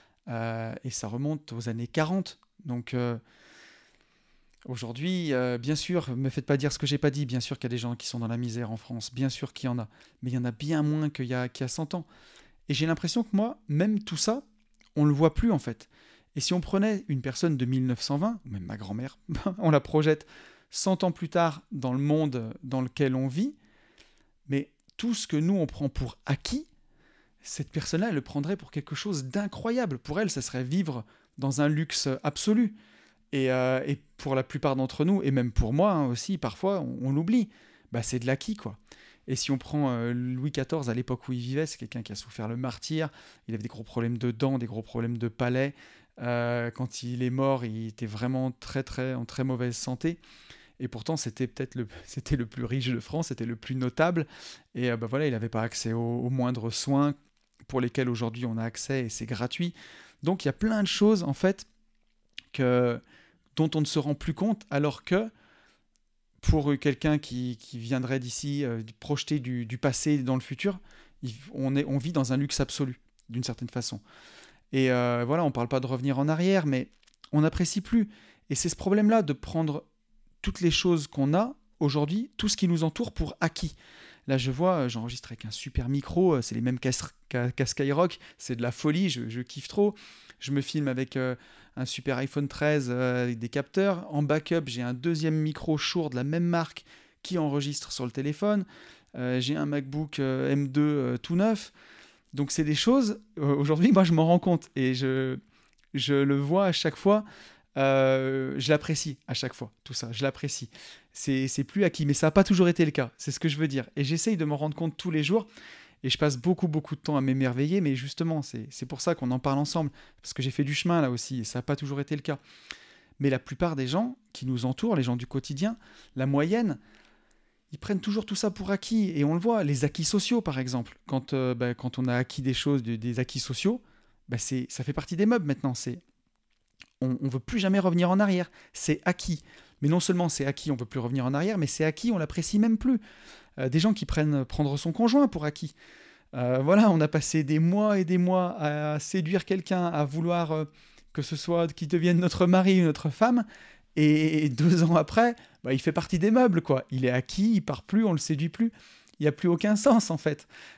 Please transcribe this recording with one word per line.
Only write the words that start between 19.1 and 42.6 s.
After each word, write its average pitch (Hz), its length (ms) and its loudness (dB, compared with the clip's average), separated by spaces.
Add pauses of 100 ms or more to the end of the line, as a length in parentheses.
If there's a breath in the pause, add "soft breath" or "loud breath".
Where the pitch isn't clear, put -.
<laughs> 190 200 -4
on 180 120 4
la 151 100 6
projette 151 460 2 (420 loud breath)
cent - 360 0
ans 180 80 2
plus 165 160 -8
tard 165 420 0
dans 127 220 -4
le 131 80 0
monde 143 520 0 (120)
dans 131 160 -4
lequel 127 340 0
on 131 140 0
vit, 190 260 -2 (960 soft breath)
mais 139 240 -2 (240)
tout 233 180 -2
ce - 140 -6
que - 80 -2
nous, 165 180 2
on 175 120 2
prend 143 220 -4
pour - 380 -4
acquis, 247 400 -2 (720 soft breath)
cette - 300 -10
personne-là, 165 380 -2
elle 160 80 -2
le 143 40 0
prendrait 147 360 -4
pour - 160 -20
quelque 143 240 -8
chose 165 280 -4
d'incroyable. 202 760 -4
Pour 151 220 -4
elle, 214 80 0
ça 139 140 -4
serait 127 220 -6
vivre 143 400 -2 (340 soft breath)
dans 135 220 0
un 147 80 4
luxe 151 400 -2 (140)
absolu. 214 520 2 (580 loud breath)
Et, 131 180 2
euh, 127 360 2
et 139 160 -2 (140)
pour 139 180 -4
la 131 80 2
plupart 135 340 -2
d'entre 131 280 0
nous, 190 180 4
et 143 80 2
même 123 220 2
pour - 200 2
moi, 185 200 4
hein, 151 140 2
aussi, 123 300 -2
parfois, 185 440 -2
on, 127 220 -6
on 131 100 -2
l'oublie. 196 360 2 (440 loud breath)
Bah, 117 100 -2
c'est 123 160 -4
de 120 80 -6
l'acquis, 131 300 -2
quoi. 107 200 -10 (500 loud breath)
Et 127 100 -4
si - 140 -4
on 135 80 2
prend, 143 320 -2
euh, 120 220 -2
Louis 127 380 -4
quatorze, 139 400 -2
à 113 40 -2
l'époque 123 340 -4
où 131 40 -6
il 123 80 -4
vivait, 131 260 -4
c'est - 120 -12
quelqu'un 117 240 -10
qui - 80 -14
a 202 60 -10
souffert 110 320 -10
le 117 80 -6
martyre, 147 540 -6 (360 loud breath)